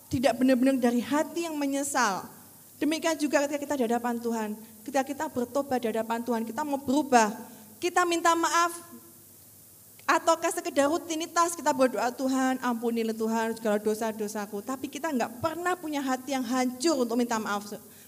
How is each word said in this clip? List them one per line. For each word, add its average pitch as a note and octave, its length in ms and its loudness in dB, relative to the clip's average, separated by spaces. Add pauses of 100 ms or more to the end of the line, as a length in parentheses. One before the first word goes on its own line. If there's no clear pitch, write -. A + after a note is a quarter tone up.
(120)
tidak B3+ 240 2
benar-benar C4 400 4
dari A#3+ 240 2
hati D4+ 480 -2
yang D#4 80 -6
menyesal. C#4 720 0 (480)
Demikian D#4+ 400 0
juga D4 320 2
ketika D4 80 -4
kita C#4+ 240 -2
di A#3+ 80 2
hadapan A#3 320 0
Tuhan, A3+ 280 -4 (360)
ketika C4+ 220 0
kita D4 260 -6
bertobat B3+ 480 -2
di A#3+ 80 -2
hadapan A3+ 320 -2
Tuhan, A#3 240 -2
kita A#3 160 -6
mau D4 160 -2
berubah, B3+ 560 4 (480)
kita F4+ 240 2
minta E4+ 320 4
maaf, E4+ 380 2 (1300)
ataukah E4+ 480 2
sekedar C#4+ 400 0
rutinitas E4+ 640 0
kita D4 160 0
berdoa, B3 400 2
"Tuhan, C4 480 0
ampunilah A#3 560 -2
Tuhan A3+ 400 0
segala G#3+ 240 0
dosa-dosaku," G#3+ 800 -4
tapi C4+ 320 -6
kita D4+ 160 -6
nggak A#3 320 -2
pernah E4+ 380 0
punya D4+ 260 -4
hati C4 320 -2
yang C4 80 0
hancur B3+ 560 2
untuk A#3 160 0
minta A#3+ 240 2
maaf, G#3 320 -4 (360)